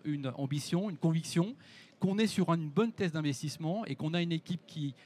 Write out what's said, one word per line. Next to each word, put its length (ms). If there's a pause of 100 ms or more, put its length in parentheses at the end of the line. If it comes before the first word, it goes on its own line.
une 320
ambition, 520
une 60
conviction, 600 (420)
qu'on 200
est 80
sur 260
une 160
bonne 240
thèse 180
d'investissement 760
et 100
qu'on 180
a 80
une 100
équipe 340
qui 300 (100)